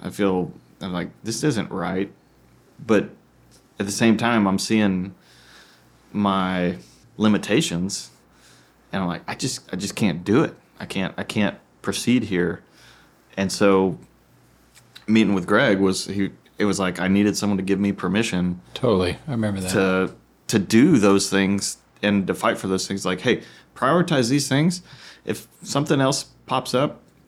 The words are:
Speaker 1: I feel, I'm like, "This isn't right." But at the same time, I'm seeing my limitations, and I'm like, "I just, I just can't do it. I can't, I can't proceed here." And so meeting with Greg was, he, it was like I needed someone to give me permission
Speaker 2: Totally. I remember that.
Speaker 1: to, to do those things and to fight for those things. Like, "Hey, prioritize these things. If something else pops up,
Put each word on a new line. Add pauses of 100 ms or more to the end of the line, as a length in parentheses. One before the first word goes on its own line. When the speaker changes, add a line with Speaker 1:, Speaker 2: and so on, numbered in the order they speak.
Speaker 1:
I
feel, (300)
I'm
like, (140)
"This
isn't
right." (760)
But (680)
at
the
same
time,
I'm
seeing (960)
my (420)
limitations, (840)
and
I'm
like,
"I
just, (100)
I
just
can't
do
it. (260)
I
can't,
I
can't (260)
proceed
here." (760)
And
so (1120)
meeting
with
Greg
was,
he, (260)
it
was
like
I
needed
someone
to
give
me
permission (120)
Speaker 2:
Totally. (100)
I
remember
that.
Speaker 1:
to, (340)
to
do
those
things (240)
and
to
fight
for
those
things.
Like,
"Hey, (340)
prioritize
these
things. (440)
If (160)
something
else (200)
pops
up, (260)